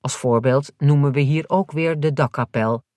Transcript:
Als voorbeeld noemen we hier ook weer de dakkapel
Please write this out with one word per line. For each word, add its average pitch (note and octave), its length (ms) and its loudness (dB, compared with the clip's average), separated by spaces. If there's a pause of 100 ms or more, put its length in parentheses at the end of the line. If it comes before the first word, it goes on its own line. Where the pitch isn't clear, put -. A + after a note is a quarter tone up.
Als - 160 -6
voorbeeld B2+ 600 0
noemen C#3+ 360 2
we C#3 80 0
hier D3+ 280 0
ook F#3+ 240 -2
weer D#3+ 280 -2
de D#3 120 0
dakkapel A#2 720 -2 (120)